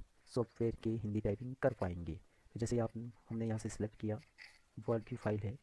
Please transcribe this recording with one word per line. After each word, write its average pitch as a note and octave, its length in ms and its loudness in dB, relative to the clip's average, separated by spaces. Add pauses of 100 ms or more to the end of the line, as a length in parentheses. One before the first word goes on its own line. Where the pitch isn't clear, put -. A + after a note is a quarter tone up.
(280)
software A#2 560 2
के A2+ 140 2
हिंदी G#2 240 0
typing A#2+ 400 -2
कर A2 120 4
पाएंगे। F2 460 -2 (340)
तो G#2+ 60 -6
जैसे A#2 200 2
आप, A2+ 180 0 (320)
हमने A2+ 180 0
यहाँ A2 120 2
से G#2+ 100 -2
select G#2 300 -4
किया, G#2+ 220 -2 (680)
वर्ड A#2 160 2
की - 140 -6
file G#2+ 220 2
है। G2+ 240 -2